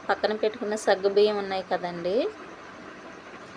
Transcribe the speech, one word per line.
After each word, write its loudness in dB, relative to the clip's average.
పక్కన 2
పెట్టుకున్న 0
సగ్గు 6
బియ్యం 6
ఉన్నాయి -2
కదండి, 0